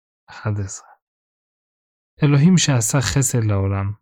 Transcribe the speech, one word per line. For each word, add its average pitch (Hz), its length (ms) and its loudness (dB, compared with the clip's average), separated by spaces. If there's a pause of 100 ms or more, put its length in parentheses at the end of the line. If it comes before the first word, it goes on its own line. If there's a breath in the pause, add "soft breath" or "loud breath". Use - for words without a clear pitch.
(300)
אחד - 220 -8 (140)
עשרה. - 240 -16 (1300)
אלוהים 147 340 6
שעשה 135 440 0
חסד 131 420 -2
לעולם, 98 580 -2